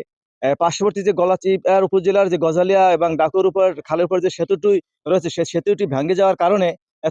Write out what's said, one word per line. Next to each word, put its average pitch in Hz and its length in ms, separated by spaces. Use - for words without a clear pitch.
আহ, 139 140
পার্শ্ববর্তী 196 480
যে 190 100
গলাচিপার 185 680
উপজেলার 190 460
যে 175 80
গজালিয়া 180 540
এবং 170 260
ডাকুর 170 280
উপর, 190 200
খালের 170 200
উপর 185 140
যে 180 100
সেতুটি 190 500
রয়েছে, 170 220
সেই 165 160
সেতুটি 196 400
ভেঙে 147 300
যাওয়ার 190 200
কারণে, 180 340
আহ, - 420